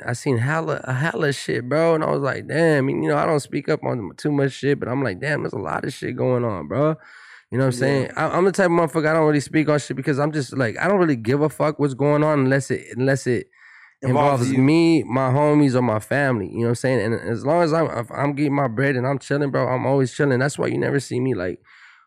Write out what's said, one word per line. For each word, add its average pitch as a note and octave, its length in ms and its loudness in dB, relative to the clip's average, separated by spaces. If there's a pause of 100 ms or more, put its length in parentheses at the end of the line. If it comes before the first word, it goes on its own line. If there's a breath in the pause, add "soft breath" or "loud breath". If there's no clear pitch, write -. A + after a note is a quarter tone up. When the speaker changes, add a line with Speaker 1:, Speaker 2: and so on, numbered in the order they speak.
Speaker 1:
I A#2+ 80 -4
seen B2+ 240 -2
hella, D3+ 460 -2
a B2+ 100 -6
hella C#3+ 400 -2
shit, - 340 -6
bro. D#3+ 280 2
And D#3 80 0
I - 80 0
was C#3+ 100 -2
like, C3+ 260 -4
"Damn," D3 420 2
you D#3 200 -2
know, D3 80 2
I D#3 80 0
don't D#3+ 140 2
speak - 280 -8
up D#3 160 -2
on B2+ 320 -4
too - 160 -4
much C#3 220 2
shit, C#3 260 -2
but - 80 -6
I'm C3 160 -2
like, F#2+ 160 -4
"Damn, C#3+ 220 -4
there's - 120 -6
a - 60 -6
lot E2+ 260 -6
of - 80 -6
shit - 220 -8
going B2+ 300 0
on, F2+ 220 -6
bro." C#3+ 280 0 (560 loud breath)
You A#2 60 -4
know C3 80 2
what B2+ 100 2
I'm A#2+ 60 -4
Speaker 2:
Yeah. C3+ 60 2
Speaker 1:
saying? C3+ 280 0
I, D#3 140 0
I'm F3 160 2
the G3 60 4
type F#3 160 2
of E3+ 40 2
motherfucker, E3 380 2
I D#3 40 2
don't D#3+ 140 4
really D3+ 120 4
speak D3 300 0
on D3 100 4
shit C3+ 180 -8
because C#3 220 -2
I'm D3 120 0
just D3 240 -4
like, A#2+ 240 -2
I D#3+ 80 0
don't G3 120 4
really D#3+ 160 4
give A#2+ 260 0
a D#3 80 2
fuck D3 300 -2
what's C#3 140 0
going D3 300 2
on D3+ 160 2
unless C3+ 320 2
it, G#2 140 -6 (100)
unless C3 320 0
it A#2+ 200 0 (560 loud breath)
Speaker 2:
Involves C3+ 400 2
Speaker 1:
involves B2 80 0
Speaker 2:
you. A#2+ 80 2
Speaker 1:
me, D#3+ 440 6
my C3 280 0
homies, D3 420 4
or B2+ 80 4
my A2 180 2
family. B2+ 480 0
You - 120 -8
know A#2 60 0
what A#2 40 2
I'm A#2+ 60 2
saying? C3 260 0
And A2+ 140 0
as G2+ 280 -4
long E3 200 2
as D3+ 100 2
I'm, D#3+ 140 2
if A2+ 240 -6
I'm C#3+ 220 -2
getting C#3 200 -2
my C#3+ 140 0
bread C3 300 0
and B2 100 -2
I'm C#3 100 -2
chilling, C#3+ 320 -2
bro, C3 180 0
I'm B2 200 -2
always C3+ 260 2
chilling. C#3+ 240 2
That's C3+ 220 -2
why - 80 -2
you - 100 -2
never C#3 220 0
see B2 200 -6
me, C3 140 -2
like, F#2 260 -6 (480 loud breath)